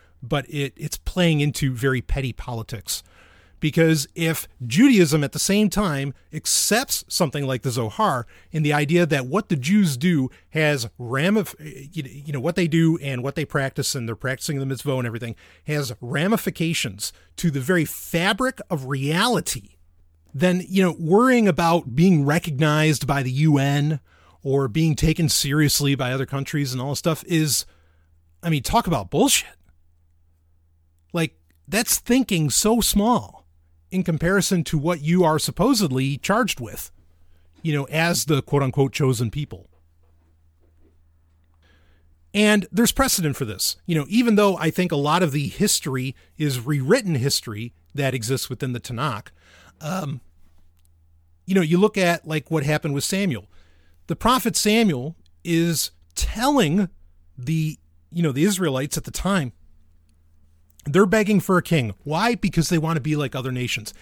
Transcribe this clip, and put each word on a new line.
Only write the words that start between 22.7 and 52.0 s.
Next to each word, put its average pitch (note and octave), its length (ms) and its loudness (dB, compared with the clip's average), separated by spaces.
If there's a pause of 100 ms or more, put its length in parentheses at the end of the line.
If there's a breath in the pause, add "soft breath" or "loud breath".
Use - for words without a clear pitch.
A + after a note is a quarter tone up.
by C#3 160 0
the B2+ 80 -4
U D3 260 4
N C#3+ 420 0 (440 soft breath)
or C#3 240 0
being D#3 280 0
taken D#3+ 340 2
seriously C#3+ 640 2
by B2+ 160 -2
other C3+ 160 -4
countries C#3 460 -4
and C3 60 -6
all C3+ 120 -6
this C3 80 -6
stuff - 260 -2
is, D#3 400 0 (800)
I E3+ 80 -2
mean, D3 100 0
talk A3+ 240 0
about A#2+ 240 -2
bullshit. - 400 2 (1600)
Like, E3 280 -4 (280)
that's G#3 300 -2
thinking G3+ 540 0
so A3 300 2
small G#3+ 520 0 (560)
in F#3 140 -2
comparison F3 640 0
to - 120 -2
what D#3 240 -2
you E3+ 220 4
are D#3 160 4
supposedly C#3+ 800 0
charged G#3+ 420 0
with, - 320 -12 (720)
you D#3+ 120 -2
know, C#3+ 120 -2
as E3 400 0
the C#3+ 160 0
quote C#3+ 200 0
unquote C3+ 300 0
chosen B2 400 0
people. - 380 -10 (2750)
And G#3 360 4
there's A3 220 2
precedent F#3 460 0
for C3 80 -4
this, - 400 -6
you F3 100 -2
know, D3 140 -2
even A3+ 260 2
though G3 220 4
I D#3+ 140 -2
think F3+ 200 -2
a D#3 60 0
lot D3+ 260 2
of D#3 80 2
the C#3+ 160 -2
history C3 680 -2 (220 soft breath)
is C#3+ 220 -2
rewritten D3+ 560 0
history A#2 580 -4 (220)
that C3+ 180 -2
exists B2+ 360 -4
within B2+ 240 -6
the A#2+ 80 -8
Tanakh. A#2+ 480 -6 (500 soft breath)
Um, D#3 400 -8 (1300)
you F#3+ 100 0
know, F#3+ 60 6
you E3 160 4
look G#3 200 4
at, F3 300 0